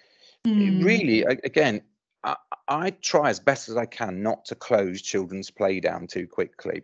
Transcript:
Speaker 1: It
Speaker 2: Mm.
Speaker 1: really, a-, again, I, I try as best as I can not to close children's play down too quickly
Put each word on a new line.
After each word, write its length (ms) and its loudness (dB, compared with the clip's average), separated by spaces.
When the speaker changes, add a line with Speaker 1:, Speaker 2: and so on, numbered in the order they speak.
Speaker 1:
It 40 2
Speaker 2:
Mm. 340 4
Speaker 1:
really, 400 4
a-, 200 0
again, 380 2
I, 120 -2
I 240 -2
try 380 2
as 100 -2
best 300 0
as 80 -4
I 100 0
can 340 -6
not 240 -2
to 100 -10
close 460 0
children's 480 -6
play 300 -2
down 260 -4
too 220 -8
quickly 560 -6